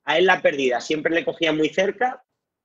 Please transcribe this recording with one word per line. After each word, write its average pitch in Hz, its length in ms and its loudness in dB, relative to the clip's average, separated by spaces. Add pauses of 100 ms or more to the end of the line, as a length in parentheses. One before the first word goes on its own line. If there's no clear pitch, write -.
a 151 120 0
él 180 100 4
la 180 140 2
pérdida 135 380 0
siempre 156 340 -4
le 165 120 0
cogía 160 260 -2
muy 156 180 2
cerca 202 540 -2 (420)